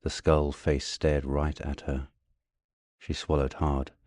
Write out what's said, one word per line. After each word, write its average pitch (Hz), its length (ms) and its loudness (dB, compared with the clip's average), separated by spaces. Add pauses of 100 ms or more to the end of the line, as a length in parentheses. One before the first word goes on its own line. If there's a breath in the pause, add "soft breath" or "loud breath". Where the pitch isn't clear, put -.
The - 80 -4
skull 76 420 2
face 71 340 0
stared 73 380 0
right 71 360 -2
at 71 220 -6
her. 67 260 -4 (880)
She - 140 -8
swallowed 73 420 0
hard. 69 380 0 (140)